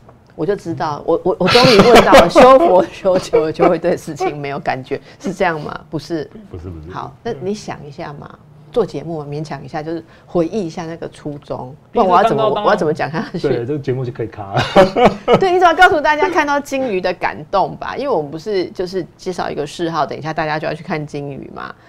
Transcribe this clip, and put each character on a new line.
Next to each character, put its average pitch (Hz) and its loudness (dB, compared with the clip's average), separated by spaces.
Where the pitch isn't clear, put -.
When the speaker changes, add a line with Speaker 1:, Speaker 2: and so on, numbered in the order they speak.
Speaker 1:
我 156 -6
就 202 -2
知 170 -8
道， 151 -6
我， 160 0
我， 190 -2
我 185 2
终 240 6
于 254 4
问 233 8
到 202 4
了， 175 8
<laughs> - -6
修 262 8
佛 330 6
修 - 0
久 156 0
了 156 -4
就 170 2
会 170 2
对 175 0
事 151 -10
情 220 -4
没 143 -8
有 143 -6
感 131 -4
觉， 131 -6
是 185 -6
这 190 -2
样 170 -2
吗？ - -10
不 160 -6
是。 156 -8
Speaker 2:
不 - -14
是， 90 -12
不 80 -14
是。 76 -16
Speaker 1:
好， - -12
那 233 -8
你 190 -4
想 175 -12
一 147 -16
下 156 -12
嘛， - -18
做 214 0
节 143 -8
目 165 -8
嘛， 147 -10
勉 147 -8
强 151 -12
一 143 -16
下， 156 -10
就 160 -8
是 165 -8
回 170 0
忆 190 -4
一 156 -8
下 165 -10
那 165 -10
个 160 -10
初 147 -12
衷， 131 -12
不 240 0
然 196 4
我 180 4
要 202 6
怎 226 2
么， 220 0
Speaker 2:
第 214 2
一 - 2
次 - 0
看 - -
到 - -
当 - -
然 104 -2
Speaker 1:
我 180 2
要 214 4
怎 180 0
么 156 0
讲 143 -4
下 202 -4
去？ 180 -6
Speaker 2:
对， 123 -2
这 135 -4
个 151 -4
节 135 -4
目 131 -4
就 123 -6
可 120 -8
以 107 -8
卡 98 -12
了。 120 2
Speaker 1:
<laughs> 247 4
对， 370 2
你 370 4
总 359 6
要 320 2
告 359 6
诉 330 2
大 302 2
家 370 0
看 330 2
到 285 0
鲸 269 -4
鱼 185 -2
的 185 0
感 - -4
动 156 0
吧， - -8
因 247 -6
为 285 -4
我 190 0
们 143 -8
不 160 -10
是 190 -2
就 185 -6
是 180 -6
介 - -10
绍 180 -6
一 - -8
个 147 -6
嗜 165 -6
好， 151 0
等 120 -8
一 131 -12
下 156 -6
大 156 -4
家 151 -2
就 151 -6
要 147 -4
去 165 -10
看 156 -6
鲸 143 -10
鱼 - -14
嘛， 60 -14